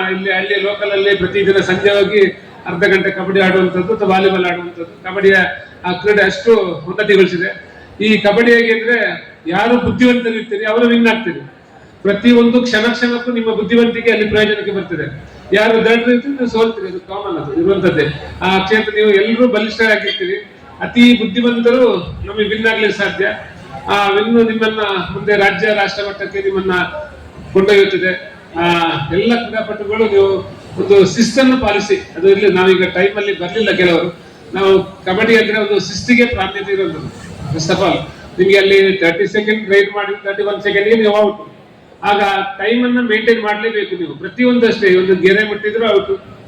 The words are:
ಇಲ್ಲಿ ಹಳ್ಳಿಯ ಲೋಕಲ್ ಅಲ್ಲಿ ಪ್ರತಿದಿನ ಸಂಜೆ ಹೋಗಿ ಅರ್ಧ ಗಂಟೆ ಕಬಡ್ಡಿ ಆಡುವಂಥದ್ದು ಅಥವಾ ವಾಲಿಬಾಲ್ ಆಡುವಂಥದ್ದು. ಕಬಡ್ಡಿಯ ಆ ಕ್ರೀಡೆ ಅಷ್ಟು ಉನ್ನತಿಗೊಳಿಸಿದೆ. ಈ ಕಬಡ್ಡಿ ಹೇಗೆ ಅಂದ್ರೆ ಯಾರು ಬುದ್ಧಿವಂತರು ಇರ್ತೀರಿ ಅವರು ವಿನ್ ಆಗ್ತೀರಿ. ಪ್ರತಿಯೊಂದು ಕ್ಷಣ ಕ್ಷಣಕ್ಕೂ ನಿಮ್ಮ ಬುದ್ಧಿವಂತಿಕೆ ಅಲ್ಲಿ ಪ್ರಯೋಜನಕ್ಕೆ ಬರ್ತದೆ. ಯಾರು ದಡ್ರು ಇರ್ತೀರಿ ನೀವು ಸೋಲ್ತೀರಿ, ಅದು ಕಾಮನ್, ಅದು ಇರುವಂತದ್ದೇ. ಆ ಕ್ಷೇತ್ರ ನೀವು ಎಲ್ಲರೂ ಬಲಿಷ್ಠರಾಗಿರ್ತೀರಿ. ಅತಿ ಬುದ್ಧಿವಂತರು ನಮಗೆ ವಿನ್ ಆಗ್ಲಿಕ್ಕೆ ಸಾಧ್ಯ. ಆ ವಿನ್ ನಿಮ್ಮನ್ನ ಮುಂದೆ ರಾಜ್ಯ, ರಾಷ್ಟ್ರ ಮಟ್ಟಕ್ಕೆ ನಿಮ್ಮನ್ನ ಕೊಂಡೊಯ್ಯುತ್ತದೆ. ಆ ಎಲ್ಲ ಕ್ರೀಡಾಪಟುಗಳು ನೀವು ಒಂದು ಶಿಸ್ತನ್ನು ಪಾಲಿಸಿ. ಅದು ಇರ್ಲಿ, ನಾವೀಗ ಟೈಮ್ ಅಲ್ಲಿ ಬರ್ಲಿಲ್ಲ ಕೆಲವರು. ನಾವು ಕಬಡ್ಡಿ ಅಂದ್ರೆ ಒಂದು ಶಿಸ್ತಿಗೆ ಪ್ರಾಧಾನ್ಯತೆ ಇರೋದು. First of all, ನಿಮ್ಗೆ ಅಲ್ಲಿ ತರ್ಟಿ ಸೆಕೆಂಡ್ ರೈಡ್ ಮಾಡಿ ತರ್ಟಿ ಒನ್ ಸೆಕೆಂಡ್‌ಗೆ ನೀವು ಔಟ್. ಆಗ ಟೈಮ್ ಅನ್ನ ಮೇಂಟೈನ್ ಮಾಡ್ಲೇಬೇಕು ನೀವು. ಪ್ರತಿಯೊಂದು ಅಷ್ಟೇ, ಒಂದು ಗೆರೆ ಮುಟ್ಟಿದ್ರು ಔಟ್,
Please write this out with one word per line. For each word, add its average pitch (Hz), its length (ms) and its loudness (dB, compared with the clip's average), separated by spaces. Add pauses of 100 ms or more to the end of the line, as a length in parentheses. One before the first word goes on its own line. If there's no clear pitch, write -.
(100)
ಇಲ್ಲಿ 190 220 -4
ಹಳ್ಳಿಯ 190 240 -2
ಲೋಕಲ್ 202 340 -4
ಅಲ್ಲಿ 196 260 2
ಪ್ರತಿದಿನ 190 400 0
ಸಂಜೆ 190 340 2
ಹೋಗಿ 202 340 2 (420)
ಅರ್ಧ 170 180 -2
ಗಂಟೆ 190 260 2
ಕಬಡ್ಡಿ 190 300 -2
ಆಡುವಂಥದ್ದು 185 540 0
ಅಥವಾ 208 140 -2
ವಾಲಿಬಾಲ್ 190 360 2
ಆಡುವಂಥದ್ದು. 175 600 -8
ಕಬಡ್ಡಿಯ 196 300 2 (500)
ಆ 180 80 -2
ಕ್ರೀಡೆ 202 300 2
ಅಷ್ಟು 220 340 2 (320)
ಉನ್ನತಿಗೊಳಿಸಿದೆ. 190 840 0 (340)
ಈ 214 140 4
ಕಬಡ್ಡಿ 233 360 2
ಹೇಗೆ 226 180 4
ಅಂದ್ರೆ 220 580 -4 (160)
ಯಾರು 214 300 0
ಬುದ್ಧಿವಂತರು 233 580 0
ಇರ್ತೀರಿ 214 300 -6
ಅವರು 233 220 2
ವಿನ್ 233 200 4
ಆಗ್ತೀರಿ. 196 340 -2 (600)
ಪ್ರತಿಯೊಂದು 233 600 4
ಕ್ಷಣ 226 300 0
ಕ್ಷಣಕ್ಕೂ 240 400 -2
ನಿಮ್ಮ 226 220 -2
ಬುದ್ಧಿವಂತಿಕೆ 226 560 2
ಅಲ್ಲಿ 214 180 0
ಪ್ರಯೋಜನಕ್ಕೆ 208 420 0
ಬರ್ತದೆ. 170 520 -8 (340)
ಯಾರು 220 240 2
ದಡ್ರು 233 320 2
ಇರ್ತೀರಿ 247 160 -2
ನೀವು 254 180 -4
ಸೋಲ್ತೀರಿ, 220 420 -2
ಅದು 180 120 -10
ಕಾಮನ್, 190 440 -8
ಅದು 165 160 -4
ಇರುವಂತದ್ದೇ. 170 720 0 (120)
ಆ 190 160 2
ಕ್ಷೇತ್ರ 214 360 0
ನೀವು 214 160 2
ಎಲ್ಲರೂ 226 380 2
ಬಲಿಷ್ಠರಾಗಿರ್ತೀರಿ. 208 880 -2 (440)
ಅತಿ 240 340 4
ಬುದ್ಧಿವಂತರು 233 800 2 (300)
ನಮಗೆ 208 220 -2
ವಿನ್ 220 180 -2
ಆಗ್ಲಿಕ್ಕೆ 214 320 0
ಸಾಧ್ಯ. 185 280 -2 (600)
ಆ 202 200 0
ವಿನ್ 220 260 0
ನಿಮ್ಮನ್ನ 220 460 0 (320)
ಮುಂದೆ 202 240 -2
ರಾಜ್ಯ, 202 380 0
ರಾಷ್ಟ್ರ 202 340 -4
ಮಟ್ಟಕ್ಕೆ 196 300 -10
ನಿಮ್ಮನ್ನ 190 340 -2 (800)
ಕೊಂಡೊಯ್ಯುತ್ತದೆ. 190 800 2 (260)
ಆ 175 40 -2 (500)
ಎಲ್ಲ 220 220 2
ಕ್ರೀಡಾಪಟುಗಳು 214 720 -4
ನೀವು 196 520 0 (220)
ಒಂದು 196 380 4
ಶಿಸ್ತನ್ನು 254 440 2
ಪಾಲಿಸಿ. 202 360 0 (200)
ಅದು 180 120 2
ಇರ್ಲಿ, 196 200 4
ನಾವೀಗ 185 400 4
ಟೈಮ್ 196 280 0
ಅಲ್ಲಿ 196 220 -4
ಬರ್ಲಿಲ್ಲ 196 320 -2
ಕೆಲವರು. 175 480 0 (360)
ನಾವು 190 500 0
ಕಬಡ್ಡಿ 220 320 2
ಅಂದ್ರೆ 220 240 0
ಒಂದು 202 200 0
ಶಿಸ್ತಿಗೆ 240 460 0
ಪ್ರಾಧಾನ್ಯತೆ 196 460 -6
ಇರೋದು. 165 580 -6 (240)
First 156 180 -2
of - 60 0
all, 180 200 0 (400)
ನಿಮ್ಗೆ 196 200 4
ಅಲ್ಲಿ 196 340 4
ತರ್ಟಿ 170 340 0
ಸೆಕೆಂಡ್ 214 480 -2
ರೈಡ್ 202 180 4
ಮಾಡಿ 202 320 -6
ತರ್ಟಿ 202 180 -4
ಒನ್ 202 200 -4
ಸೆಕೆಂಡ್‌ಗೆ 202 320 0
ನೀವು 208 220 2
ಔಟ್. - 380 -2 (500)
ಆಗ 208 160 0 (420)
ಟೈಮ್ 240 220 0
ಅನ್ನ 247 160 0
ಮೇಂಟೈನ್ 220 420 0
ಮಾಡ್ಲೇಬೇಕು 208 540 -4
ನೀವು. 147 200 -8
ಪ್ರತಿಯೊಂದು 240 500 0
ಅಷ್ಟೇ, 190 300 2
ಒಂದು 185 200 2
ಗೆರೆ 196 320 2
ಮುಟ್ಟಿದ್ರು 214 460 -2
ಔಟ್, - 300 -2 (240)